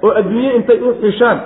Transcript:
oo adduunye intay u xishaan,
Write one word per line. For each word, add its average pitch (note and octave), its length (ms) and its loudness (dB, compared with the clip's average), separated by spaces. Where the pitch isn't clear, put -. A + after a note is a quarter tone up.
oo G#3 100 2
adduunye A3 440 -2
intay A3+ 240 2
u B3 200 0
xishaan, G#3 460 0